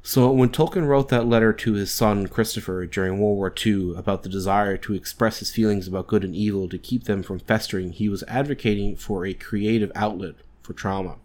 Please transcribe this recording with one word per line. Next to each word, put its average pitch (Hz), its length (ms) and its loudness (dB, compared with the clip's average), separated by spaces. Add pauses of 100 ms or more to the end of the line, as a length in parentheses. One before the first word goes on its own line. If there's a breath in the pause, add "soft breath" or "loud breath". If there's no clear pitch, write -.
So 127 280 4
when 127 200 6
Tolkien 156 360 0
wrote 139 220 4
that 120 180 2
letter 113 280 6
to - 180 0
his 101 180 0
son 101 380 2
Christopher 92 560 -2
during 92 340 -2
World 104 180 2
War 95 140 -2
Two 95 460 0
about 95 260 -2
the 95 60 -10
desire 98 480 2
to 101 180 -4
express - 440 -2
his - 120 -6
feelings 104 380 0
about 92 180 -4
good 101 180 0
and 90 120 -6
evil 98 320 -2
to 92 100 -8
keep 120 260 -4
them 98 180 -2
from 92 160 -8
festering, 95 540 -2
he 107 160 -2
was 98 200 -4
advocating 120 680 0
for 95 280 -4
a 95 80 -4
creative 107 600 0
outlet 98 400 -4 (280)
for - 120 -14
trauma. 95 500 -4